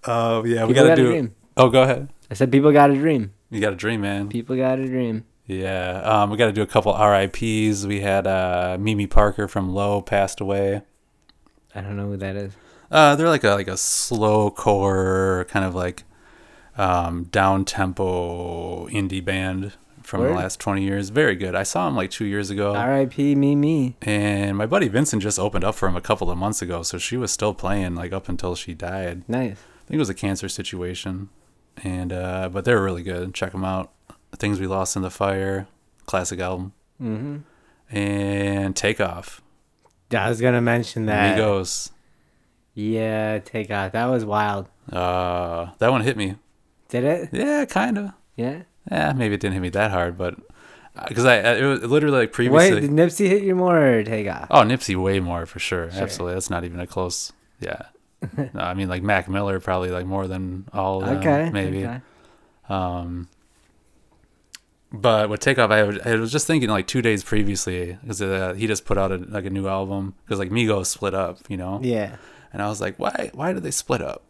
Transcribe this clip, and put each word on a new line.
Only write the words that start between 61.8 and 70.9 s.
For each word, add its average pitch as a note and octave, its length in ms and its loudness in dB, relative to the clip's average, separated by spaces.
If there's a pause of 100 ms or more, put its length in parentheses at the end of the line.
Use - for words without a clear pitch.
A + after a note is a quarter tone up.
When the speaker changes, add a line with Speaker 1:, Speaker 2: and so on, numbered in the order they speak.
Speaker 2:
okay. B2+ 140 -8 (680)
Speaker 1:
Um, F2 600 -6 (1600)
but G#2+ 380 2
with G#2 100 -4
Takeoff, B2 300 2
I G#2+ 140 6
was, G2+ 200 0
I A#2 120 2
was A2+ 160 0
just D3 140 0
thinking, C#3+ 220 2
like, G2+ 180 0
two B2+ 140 -2
days A2 240 2
previously, F#2 720 0 (100)
'cause, G#2 140 -8
uh, F#2+ 380 -2
he A2 80 0
just G#2+ 180 -2
put G2+ 140 0
out F#2+ 140 2
a, F#2+ 40 -2
like, F#2 300 -8
a F#2+ 40 -6
new F#2+ 180 -4
album, F#2+ 460 -4 (140)
'cause, G2+ 100 -2
like, F#2+ 120 -4
Migos G#2+ 360 0
split G2 280 -4